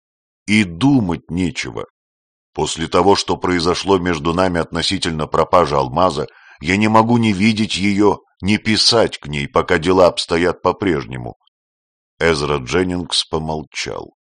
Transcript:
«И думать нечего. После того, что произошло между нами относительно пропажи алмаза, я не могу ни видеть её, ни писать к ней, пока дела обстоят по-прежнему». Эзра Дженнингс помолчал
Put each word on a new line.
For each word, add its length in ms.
«И 180
думать 640
нечего. 560
После 300
того, 280
что 220
произошло 600
между 340
нами 260
относительно 680
пропажи 480
алмаза, 500
я 180
не 100
могу 320
ни 120
видеть 460
её, 400
ни 160
писать 640
к 80
ней, 200
пока 300
дела 300
обстоят 560
по-прежнему». 720
Эзра 380
Дженнингс 680
помолчал 920